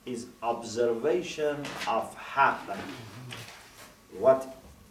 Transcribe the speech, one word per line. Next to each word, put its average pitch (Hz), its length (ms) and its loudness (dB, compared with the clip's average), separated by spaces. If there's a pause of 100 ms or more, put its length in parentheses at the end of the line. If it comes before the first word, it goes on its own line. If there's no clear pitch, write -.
is 120 200 -6 (160)
observation 120 1200 0 (240)
of - 280 0
happen, 123 640 2 (1400)
what - 400 4 (340)